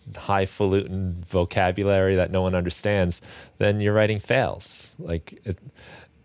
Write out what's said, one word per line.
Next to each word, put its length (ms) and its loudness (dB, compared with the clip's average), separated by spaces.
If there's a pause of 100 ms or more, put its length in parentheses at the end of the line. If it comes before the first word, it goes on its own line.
(160)
highfalutin 1120 0
vocabulary 880 2
that 160 2
no 100 0
one 140 0
understands, 680 0 (360)
then 240 2
your 120 2
writing 260 4
fails. 800 -2
Like, 460 -8
it, 140 -6 (680)